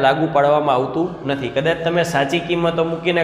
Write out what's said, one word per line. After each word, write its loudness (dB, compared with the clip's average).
લાગુ 2
પાડવામાં 4
આવતું -2
નથી. -4
કદાચ 0
તમે 0
સાચી 0
કિંમતો 0
મૂકીને -2